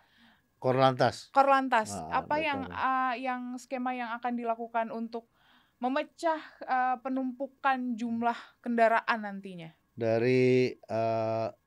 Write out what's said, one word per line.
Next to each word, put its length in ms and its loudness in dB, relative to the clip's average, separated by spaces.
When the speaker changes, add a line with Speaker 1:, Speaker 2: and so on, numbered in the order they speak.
Speaker 1:
Korlantas. 720 2
Speaker 2:
Korlantas. 640 4
Speaker 1:
Ah, 320 -2
Speaker 2:
Apa 160 -2
Speaker 1:
ada 20 -2
Speaker 2:
yang, 220 -2
Speaker 1:
Polri. 80 -10
Speaker 2:
ah, 400 0
yang 280 -6
skema 380 -6
yang 180 -8
akan 220 -4
dilakukan 560 -4
untuk 400 -8
memecah, 640 -2
eh, 380 -2
penumpukan 960 -2
jumlah 400 -2
kendaraan 600 2
nantinya? 480 -12
Speaker 1:
Dari, 840 4
eh, 720 -2